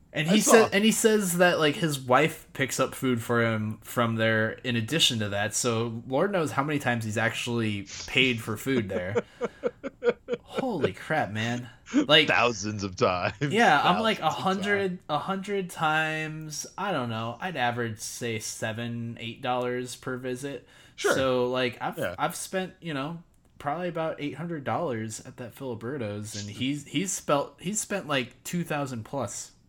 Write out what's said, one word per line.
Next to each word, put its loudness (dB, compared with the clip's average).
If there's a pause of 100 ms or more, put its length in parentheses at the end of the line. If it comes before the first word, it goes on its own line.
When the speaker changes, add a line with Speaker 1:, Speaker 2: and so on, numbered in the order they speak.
(120)
Speaker 1:
And -2
Speaker 2:
I 6
Speaker 1:
he 6
Speaker 2:
saw. 4
Speaker 1:
said, 10
and 4
he 8
says 4
that, 6
like, 4
his 0
wife 4
picks -2
up 2
food 2
for 2
him 0
from 0
there 4 (160)
in 0
addition 2
to -2
that. 0
So 0
Lord 2
knows 0
how 0
many -2
times 0
he's -2
actually -2 (200)
paid 2
for -6
food -2
there. -4 (640)
Speaker 2:
<laughs> -4
Speaker 1:
Holy -2
crap, -2
man. -4 (400)
Like, 6
Speaker 2:
Thousands 2
of -6
times. 2
Speaker 1:
yeah, 4
I'm 4
like, 0
Speaker 2:
Thousands 0
of -8
times. 0
Speaker 1:
a -4
hundred, 0 (100)
a 0
hundred -4
times, -2 (100)
I -4
don't 0
know, -4
I'd -6
average, 0
say, -4
seven, -6
eight -10
dollars -2
per -8
visit. -8 (280)
Speaker 2:
Sure. 2
Speaker 1:
So, 2
like, -2
I've, -4
Speaker 2:
Yeah. -2
Speaker 1:
I've -2
spent, -6
you -8
know, -6 (400)
probably -4
about -4
eight -6
hundred -8
dollars -4
at -16
that -14
Filiberto's, -6
and -8
he's, -4
he's -4
spelt, 0
he's -4
spent, -4
like, -2
two -4
thousand -4
plus. -6 (180)